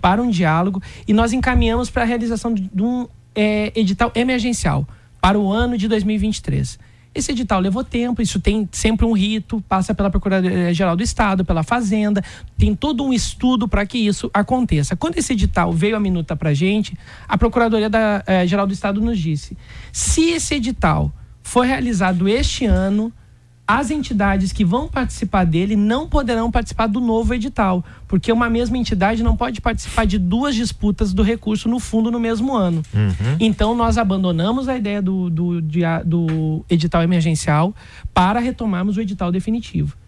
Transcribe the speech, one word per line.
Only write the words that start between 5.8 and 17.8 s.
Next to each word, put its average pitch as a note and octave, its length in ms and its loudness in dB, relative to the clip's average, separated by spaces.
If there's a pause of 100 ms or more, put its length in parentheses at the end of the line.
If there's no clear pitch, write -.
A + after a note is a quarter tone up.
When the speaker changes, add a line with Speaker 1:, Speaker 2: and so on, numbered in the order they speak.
Speaker 1:
dois G#3+ 160 0
mil G#3+ 140 0
e - 20 -2
vinte G#3 200 -2
e - 20 -14
três. C3+ 360 -4 (340)
Esse D4+ 200 -4
edital A3 280 0
levou G3 240 0
tempo, A#3+ 380 -2
isso G3+ 180 0
tem G#3 320 0
sempre A3 320 0
um A#3 100 2
rito, G#3+ 540 0
passa F#3+ 280 0
pela G3 160 0
Procuradoria-Geral F3+ 840 2
do F3+ 60 0
Estado, G3 420 0
pela E3 200 0
Fazenda, G#3 600 0 (320)
tem G#3 200 4
todo C#4 280 -2
um C4+ 80 0
estudo B3 560 0
pra G3+ 160 0
que A3+ 140 -4
isso G#3 340 0
aconteça. G3+ 640 0
Quando E4 220 -2
esse C4+ 160 -2
edital F3+ 400 2
veio G#3 240 2
à - 20 -2
minuta F3+ 360 -2
pra D3+ 180 0
gente, F#3+ 420 0 (320)
a - 80 -2
Procuradoria A3+ 540 2